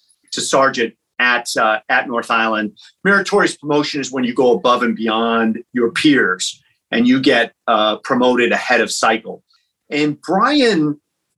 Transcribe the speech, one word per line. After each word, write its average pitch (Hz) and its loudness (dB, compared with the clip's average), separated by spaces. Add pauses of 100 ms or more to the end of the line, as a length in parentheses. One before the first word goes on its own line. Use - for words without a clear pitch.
(320)
to - -6
sergeant 131 0 (240)
at, 123 -2
uh, 110 0
at 127 0
North 117 -4
Island. 110 -2 (260)
Meritorious 190 2
promotion 147 -2
is 127 -8
when 131 -4
you 120 -2
go 123 4
above 120 2
and 117 0
beyond 113 -2 (100)
your 120 0
peers 107 0 (300)
and 117 0
you 131 2
get, 117 2 (140)
uh, 107 0
promoted 123 0
ahead 120 0
of 101 -2
cycle. - -4 (480)
And 147 -2
Brian, 196 0 (380)